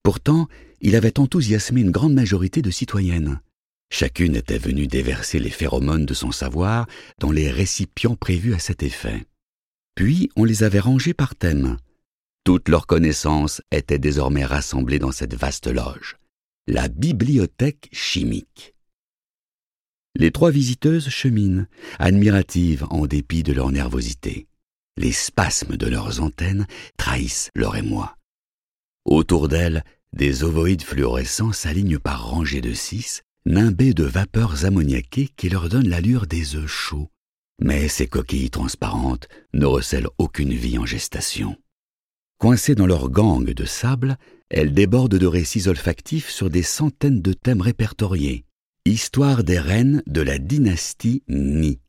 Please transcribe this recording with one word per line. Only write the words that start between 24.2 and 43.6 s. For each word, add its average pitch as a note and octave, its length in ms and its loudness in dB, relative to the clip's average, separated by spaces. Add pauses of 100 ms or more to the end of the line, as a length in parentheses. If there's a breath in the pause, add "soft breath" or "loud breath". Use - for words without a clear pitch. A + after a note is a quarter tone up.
Les - 160 -2
spasmes - 640 -2
de - 120 -4
leurs A#1 340 -4
antennes F#2+ 460 -2 (300 loud breath)
trahissent - 580 -4
leur G#1 200 0
émoi. G#1 400 -4 (880)
Autour D#2+ 420 2
d'elles, D#2+ 360 0 (320 soft breath)
des C#2 280 0
ovoïdes E2 400 0
fluorescents C2 680 -2
s'alignent E2 460 -2
par B1 320 -6
rangées D2 320 -2
de A#1+ 120 -4
six, - 500 -10 (240)
nimbés G#2 480 4
de D#2 80 2
vapeurs F2+ 640 0
ammoniaquées F2+ 680 0
qui F#2 140 -4
leur F2 180 -2
donnent A2+ 220 2
l'allure G2 380 0
des D2+ 300 -4
œufs D#2 100 -6
chauds. - 420 -8 (500)
Mais C#2+ 280 2
ces - 180 -2
coquilles B1+ 460 -2
transparentes B1+ 760 -4 (260 loud breath)
ne C#2+ 120 2
recèlent C2 440 0 (100)
aucune C#2 340 -2
vie A#1+ 240 -2
en A#1 80 -2
gestation. - 720 -8 (800)
Coincées B2 380 4
dans G2+ 100 4
leur D2 240 2
gangue C2 440 2
de A#1+ 120 -6